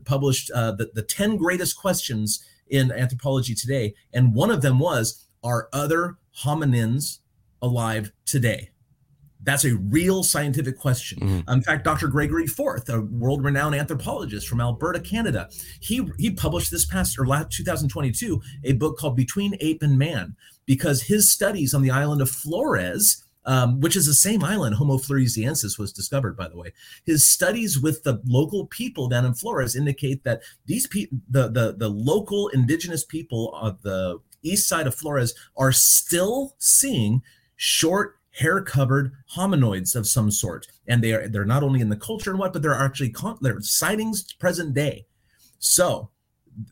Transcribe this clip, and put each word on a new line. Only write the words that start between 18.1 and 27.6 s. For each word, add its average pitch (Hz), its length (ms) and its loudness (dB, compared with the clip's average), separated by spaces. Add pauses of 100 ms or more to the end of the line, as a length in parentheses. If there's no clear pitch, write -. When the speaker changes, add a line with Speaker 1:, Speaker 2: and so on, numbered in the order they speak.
Speaker 1:
a 131 100 2
book 139 240 0
called 139 180 -2
Between 202 460 0
Ape 156 220 -2
and 139 160 6
Man, 131 360 -2 (300)
because 135 380 2
his 208 280 4
studies 196 440 0
on 135 80 2
the 131 80 4
island 143 320 2
of 127 80 0
Flores, 165 920 0 (220)
um, 127 340 2
which 170 160 2
is 165 120 2
the 147 80 4
same 202 280 4
island 127 300 0
Homo 135 240 2
floresiensis 127 800 0
was 101 160 -8
discovered, 101 420 -4
by 90 120 -10
the 85 100 -16
way, 87 160 -16 (300)
his 156 260 4
studies 185 500 2